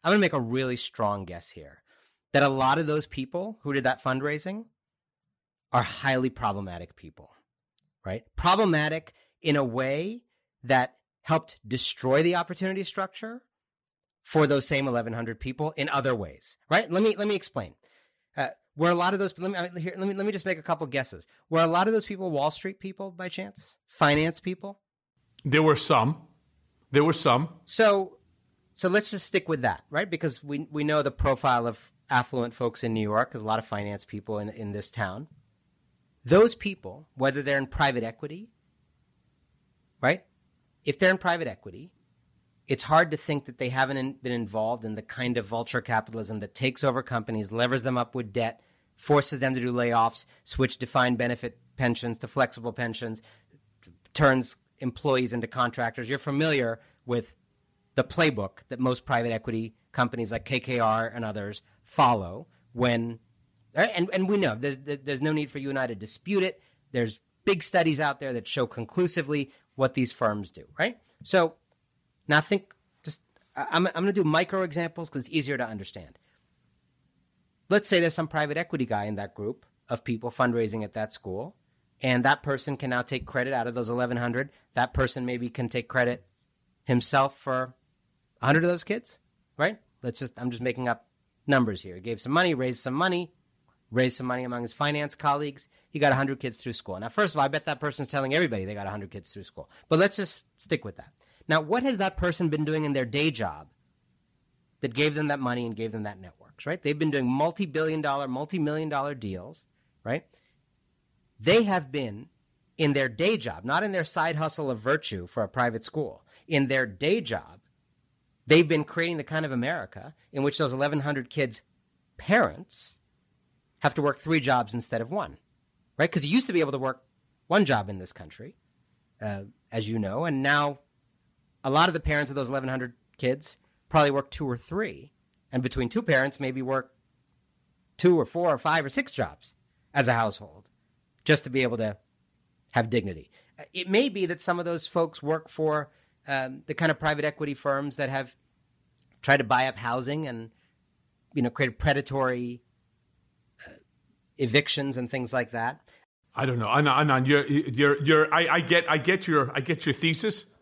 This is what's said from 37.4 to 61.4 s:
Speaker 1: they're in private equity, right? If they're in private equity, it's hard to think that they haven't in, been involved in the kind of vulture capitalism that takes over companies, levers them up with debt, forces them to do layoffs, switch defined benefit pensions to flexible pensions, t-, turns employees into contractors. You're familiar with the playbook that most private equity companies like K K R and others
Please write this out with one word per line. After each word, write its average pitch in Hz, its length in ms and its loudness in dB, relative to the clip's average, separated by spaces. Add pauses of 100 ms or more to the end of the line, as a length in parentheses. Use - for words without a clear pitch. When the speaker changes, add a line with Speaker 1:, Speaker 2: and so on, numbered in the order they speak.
Speaker 1:
they're 139 160 0
in 135 80 -2
private 131 380 0
equity, 151 460 -12 (1500)
right? 156 240 0 (600)
If 143 140 -2
they're 185 120 6
in 185 80 2
private 170 280 -2
equity, 113 460 -14 (760)
it's 135 160 -2
hard 160 280 6
to 151 40 -4
think 147 300 -4
that 127 120 -16
they 127 120 -2
haven't 131 260 0
in, 131 160 -4 (100)
been 127 100 -4
involved 110 520 -2
in 107 100 -6
the 107 80 -8
kind 123 340 -4
of 110 100 -2
vulture 117 340 -4
capitalism 110 600 -4
that 101 140 -10
takes 131 300 -2
over 131 180 2
companies, 107 500 -4
levers 120 300 0
them 127 140 0
up 120 180 -2
with 113 180 -6
debt, 117 280 -2 (360)
forces 147 440 2
them 131 140 0
to 127 60 -2
do 123 120 -2
layoffs, 117 540 2 (180)
switch - 340 0
defined 123 400 0
benefit 120 400 -4 (180)
pensions 120 420 -2
to 117 100 -10
flexible 120 440 -2
pensions, 113 500 -8 (600)
t-, - 80 -20 (220)
turns 131 440 4 (220)
employees 127 540 0
into 117 140 -4
contractors. 117 640 -4
You're 139 80 -2
familiar 139 600 0 (260)
with 120 280 -4 (600)
the 131 100 2
playbook 123 540 0 (100)
that 123 120 -10
most 127 260 0
private 117 260 0
equity 113 420 -4 (180)
companies 120 400 -2
like 113 120 -6
K 127 160 -4
K 123 180 -4
R 113 280 2
and 117 180 -8
others 104 380 -8 (220)